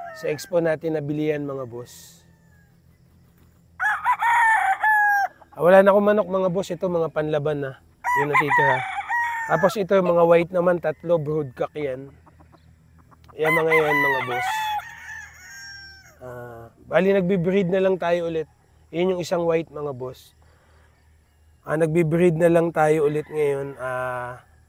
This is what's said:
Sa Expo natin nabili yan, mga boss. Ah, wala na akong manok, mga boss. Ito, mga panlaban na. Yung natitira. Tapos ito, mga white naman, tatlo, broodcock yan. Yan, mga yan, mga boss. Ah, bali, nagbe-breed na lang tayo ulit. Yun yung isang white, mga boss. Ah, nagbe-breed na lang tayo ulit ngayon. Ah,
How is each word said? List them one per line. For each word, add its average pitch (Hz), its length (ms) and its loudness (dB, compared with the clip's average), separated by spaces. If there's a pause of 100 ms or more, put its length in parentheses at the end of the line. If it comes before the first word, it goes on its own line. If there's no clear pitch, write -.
(180)
Sa 156 160 -6
Expo 151 240 -6
natin 160 400 -2
nabili 151 320 -4
yan, 147 160 -4
mga 135 240 -10
boss. - 560 -18 (3250)
Ah, 139 80 -12
wala 190 240 8
na 196 80 8
akong 208 160 4
manok, 208 160 2
mga 185 240 -2
boss. 180 240 -4
Ito, 180 160 -4
mga 165 240 -2
panlaban 151 480 -2
na. 135 160 -10 (400)
Yung - 160 0
natitira. 932 480 2 (640)
Tapos 170 320 0
ito, 196 160 -2
mga 175 320 4
white 170 240 4
naman, 175 320 0
tatlo, 165 400 -2
broodcock 147 560 -6
yan. 139 320 -8 (1300)
Yan, 156 160 0
mga 160 240 2
yan, 151 240 2
mga - 240 0
boss. - 220 -4 (1700)
Ah, 120 480 -16 (240)
bali, 180 240 4
nagbe-breed 185 560 2
na 190 160 2
lang 190 160 0
tayo 175 240 0
ulit. 160 240 -4 (400)
Yun 180 240 0
yung 180 80 -4
isang 170 240 -2
white, 165 240 0
mga 147 240 -8
boss. 127 400 -12 (1300)
Ah, 147 160 -4
nagbe-breed 165 640 2
na 170 80 6
lang 170 240 4
tayo 156 320 4
ulit 151 240 -2
ngayon. 139 480 -2
Ah, 127 640 -8 (280)